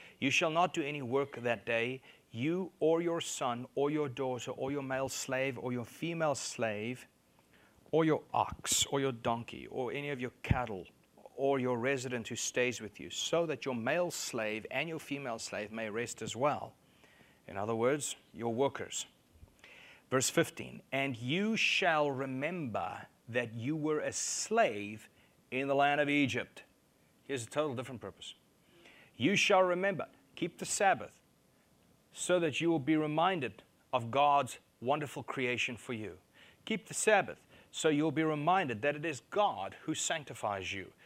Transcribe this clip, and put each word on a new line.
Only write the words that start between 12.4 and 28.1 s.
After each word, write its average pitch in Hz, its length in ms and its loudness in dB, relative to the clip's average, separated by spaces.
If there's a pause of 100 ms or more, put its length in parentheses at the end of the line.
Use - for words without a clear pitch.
with - 180 -12
you, 71 100 -12
so - 360 0
that 151 200 -4
your 131 80 -2
male 147 380 0
slave 110 600 -4
and 147 180 -2
your 156 100 -6
female 135 400 -6
slave 104 320 -6
may 110 180 -6
rest 113 320 -6
as 104 140 -6
well. 117 380 -2 (720)
In - 80 -12
other 104 180 -2
words, 127 440 0 (160)
your 113 200 -4
workers. - 520 -2 (1040)
Verse 117 200 2
fifteen, - 520 -2 (100)
"And 139 240 0
you 170 400 0
shall 156 560 4
remember 131 960 -4 (220)
that 117 240 -2
you 120 220 -2
were 151 240 0
a - 120 -2
slave 110 960 0 (420)
in 135 180 -2
the 139 80 2
land 143 260 6
of 143 80 2
Egypt." 127 540 0 (640)
Here's 135 140 -4
a 107 60 -14
total 147 260 0
different 123 260 -8
purpose. - 320 -12 (800)